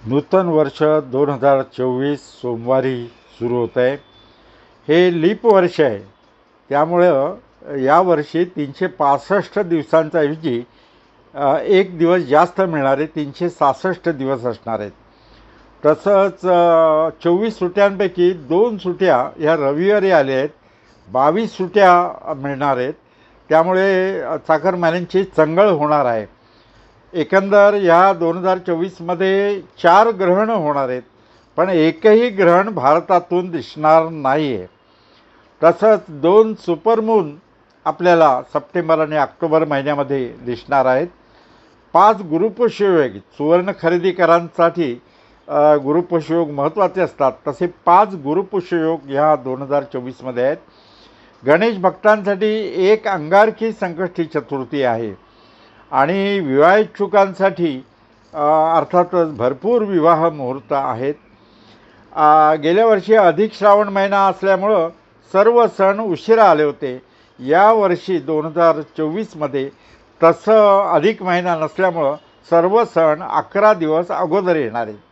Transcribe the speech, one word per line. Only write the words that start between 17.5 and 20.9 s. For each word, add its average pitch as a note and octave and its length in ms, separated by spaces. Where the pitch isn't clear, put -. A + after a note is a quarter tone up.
सुट्ट्यांपैकी F#3 720
दोन F3+ 460
सुट्ट्या E3+ 600
ह्या D#3+ 180
रविवारी F#3 560
आल्या C3+ 260
आहेत, C#3+ 120